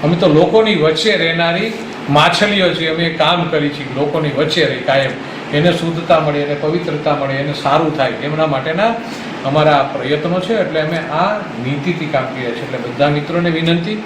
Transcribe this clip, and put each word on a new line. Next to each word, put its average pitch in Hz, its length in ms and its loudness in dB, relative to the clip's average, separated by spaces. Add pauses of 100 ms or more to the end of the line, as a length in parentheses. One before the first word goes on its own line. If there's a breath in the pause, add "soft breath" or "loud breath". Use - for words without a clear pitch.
અમે 160 120 4
તો 185 140 4
લોકોની 196 540 4
વચ્ચે 160 340 2
રહેનારી 170 520 0 (460)
માછલીઓ 180 520 4 (100)
છીએ. 160 180 0
અમે 170 100 0 (160)
કામ 170 180 2 (120)
કરી 147 240 0
છીએ 127 240 -8
લોકોની 147 380 -2
વચ્ચે 156 340 2
રહી 120 180 -6
કાયમ, 135 240 2 (400 loud breath)
એને 160 260 4
શુદ્ધતા 165 460 2
મળે, 147 200 0
એને 143 180 -2
પવિત્રતા 151 560 0
મળે, 135 240 -2
એને 147 120 -4
સારું 151 420 2
થાય, 131 260 0
એમના 156 300 0
માટેના 160 380 0 (540 loud breath)
અમારા 147 360 4 (120)
પ્રયત્નો 151 520 -2
છે. 226 80 -2 (100)
એટલે 156 180 -2
અમે 156 180 -2 (220)
આ 196 80 2 (340)
નીતિથી 147 480 -2
કામ 131 220 0
કરીએ 123 180 -6
છીએ. 117 160 -8
એટલે 127 160 -6
બધા 127 320 0
મિત્રોને 170 360 -2
વિનંતી 170 540 0